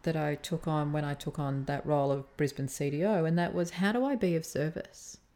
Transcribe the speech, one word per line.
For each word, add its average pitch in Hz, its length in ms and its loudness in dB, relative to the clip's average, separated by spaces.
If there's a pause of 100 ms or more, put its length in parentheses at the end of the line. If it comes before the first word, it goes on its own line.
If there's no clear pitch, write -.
that 160 120 0
I 151 200 0
took - 300 -4
on 151 240 0
when 151 140 0
I 143 80 -2
took - 260 -6
on 139 280 0
that 143 180 -2
role 143 260 4
of 139 280 -2
Brisbane 139 300 0
C 143 200 -2
D 147 160 0
O, 196 220 4
and 165 120 4
that 175 140 0
was, 175 200 -2
how 190 200 2
do 247 140 2
I 277 100 2
be 180 200 2
of 160 100 -2
service? - 720 -6 (180)